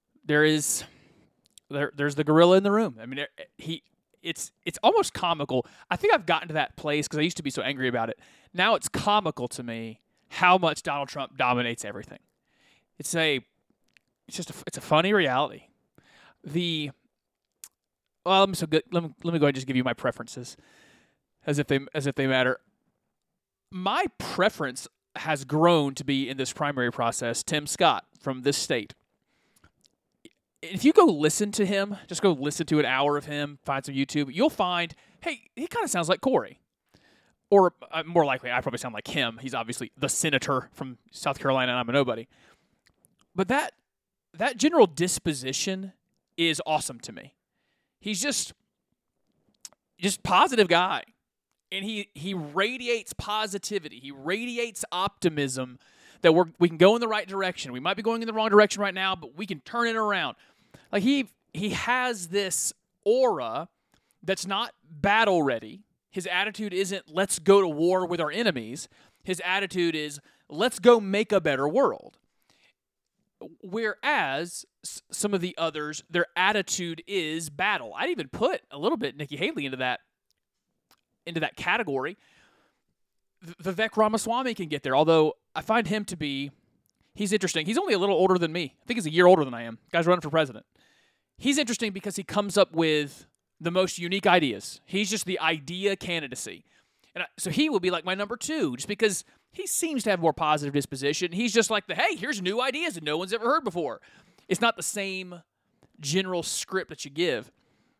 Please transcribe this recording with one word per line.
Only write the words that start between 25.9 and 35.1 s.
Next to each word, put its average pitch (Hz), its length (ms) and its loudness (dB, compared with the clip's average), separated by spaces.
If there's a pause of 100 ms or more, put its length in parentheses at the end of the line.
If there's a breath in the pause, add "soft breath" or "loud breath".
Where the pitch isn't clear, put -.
to 135 80 -8
be 135 240 0
in 135 80 -8
this 131 160 -4
primary 131 400 -2
process, 117 500 -2
Tim 151 240 -4
Scott 147 400 2 (120)
from 131 240 -6
this 139 140 2
state. - 380 -4 (1700)
If 180 220 -8
you 302 80 8
go 392 120 10
listen 170 480 2
to 202 140 0
him, 196 300 -2 (100)
just - 160 -8
go 190 100 6
listen 147 340 -2
to 151 120 2
an 143 80 4
hour 139 300 2
of 143 100 -6
him, 147 380 -8
find 135 200 -4
some 143 100 -10
YouTube, 135 380 -2
you'll 214 160 2
find, 175 460 -2 (260 soft breath)